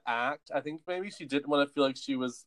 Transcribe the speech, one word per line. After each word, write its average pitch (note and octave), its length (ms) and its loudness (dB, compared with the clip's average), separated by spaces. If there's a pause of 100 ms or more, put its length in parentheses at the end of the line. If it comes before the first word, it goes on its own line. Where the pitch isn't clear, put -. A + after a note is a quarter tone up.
act. B2 480 -2
I C#3 60 2
think D3+ 260 -6
maybe F#3 240 -4
she F3 140 -12
didn't C#3 240 0
wanna C#3+ 180 6
feel C#3+ 180 2
like C3+ 120 2
she - 200 -2
was B2+ 300 -2